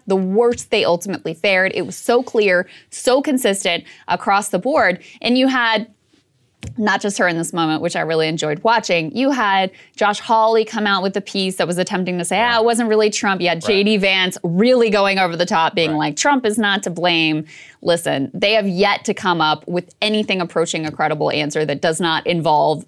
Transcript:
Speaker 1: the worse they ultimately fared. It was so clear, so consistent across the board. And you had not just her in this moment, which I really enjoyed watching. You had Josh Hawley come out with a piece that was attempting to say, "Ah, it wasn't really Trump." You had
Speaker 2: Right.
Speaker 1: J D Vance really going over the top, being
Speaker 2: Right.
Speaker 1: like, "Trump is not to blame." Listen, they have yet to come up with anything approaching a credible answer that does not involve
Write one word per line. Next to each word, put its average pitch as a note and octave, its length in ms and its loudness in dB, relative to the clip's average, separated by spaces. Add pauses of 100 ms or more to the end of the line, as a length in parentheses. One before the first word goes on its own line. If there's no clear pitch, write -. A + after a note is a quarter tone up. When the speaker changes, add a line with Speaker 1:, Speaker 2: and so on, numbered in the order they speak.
Speaker 1:
the G3 100 0
worse G#3+ 480 0
they G#3+ 200 0
ultimately F3 500 -2
fared. F#3+ 400 0
It F3+ 120 -4
was F#3+ 100 -10
so B3 260 0
clear, G3 460 0 (220)
so C4 320 0
consistent G3+ 640 -2 (220)
across G3+ 440 0
the F#3+ 80 0
board. G#3+ 440 0 (200)
And B3 160 2
you C4 100 4
had A#3 300 0 (1000)
not G3+ 220 0
just G3+ 180 -4
her F#3+ 100 2
in E3+ 100 -2
this E3 140 -4
moment, D#3+ 280 -2
which E3+ 140 -4
I F3 60 -2
really D#3+ 260 0
enjoyed D#3 380 -4
watching. G#3 520 0
You C4+ 140 2
had G3 400 2 (240)
Josh G#3 240 0
Hawley A3 460 2
come A3 220 -4
out G3 160 0
with F#3+ 140 -2
a G3+ 40 -4
piece F#3+ 360 -4
that F3 100 0
was E3+ 120 -2
attempting F3+ 400 -2
to E3+ 60 -4
say, F#3 160 0
"Ah, A#3+ 180 2
it A3 60 4
wasn't A#3 240 2
really G#3+ 200 4
Trump." G3+ 320 -2
You F3 80 0
had E3 140 -2
Speaker 2:
Right. G3+ 220 2
Speaker 1:
J - 0 -
D G#3+ 140 4
Vance F#3+ 440 0
really A3+ 480 4
going G3 280 2
over F3 180 0
the - 100 0
top, E3 280 0
being D#3+ 180 0
Speaker 2:
Right. D3+ 60 -2
Speaker 1:
like, D3+ 180 -2
"Trump C#4 280 0
is G#3 140 -2
not G3+ 240 0
to G3 80 -6
blame." E3 540 0 (380)
Listen, D3 520 -2
they G3+ 200 0
have G#3+ 120 2
yet G3 380 0
to G3+ 100 -2
come F3 260 -2
up D#3 280 0
with F3 340 -6
anything G#3 380 -2
approaching E3 460 -4
a D3+ 40 -8
credible D3+ 400 -2
answer D3+ 340 -2
that C#3+ 160 -4
does E3 200 0
not E3 260 -2
involve D#3 600 0